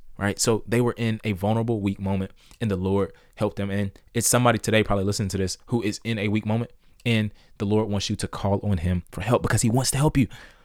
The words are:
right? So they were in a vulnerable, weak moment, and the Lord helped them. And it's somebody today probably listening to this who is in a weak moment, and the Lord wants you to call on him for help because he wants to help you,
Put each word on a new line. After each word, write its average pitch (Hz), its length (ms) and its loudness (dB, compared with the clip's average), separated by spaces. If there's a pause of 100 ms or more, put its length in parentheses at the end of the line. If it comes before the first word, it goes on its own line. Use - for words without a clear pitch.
(160)
right? 101 240 -2
So 110 260 2
they 117 140 2
were 120 160 2
in 110 280 -2
a 110 80 0
vulnerable, 110 500 -2
weak 98 180 -2
moment, 95 300 -2 (280)
and 110 120 0
the 95 60 0
Lord 95 360 0 (240)
helped 107 200 -2
them. 98 120 -4
And 101 220 -2 (220)
it's 117 160 0
somebody 123 300 4
today 107 260 2
probably 101 200 0
listening 101 260 0
to 101 80 -2
this 95 280 -2
who 120 160 -2
is 101 220 -2
in 113 160 -4
a 104 80 -2
weak 107 180 0
moment, 113 240 -2 (340)
and 110 280 0 (260)
the 107 60 -4
Lord 107 240 2
wants 101 200 -2
you 107 60 -2
to 98 140 -4
call 101 320 0
on 101 180 0
him 87 320 0
for - 120 -8
help 117 200 2
because 107 200 2
he 117 80 2
wants 123 200 2
to - 60 0
help 143 200 2
you, 127 120 4 (360)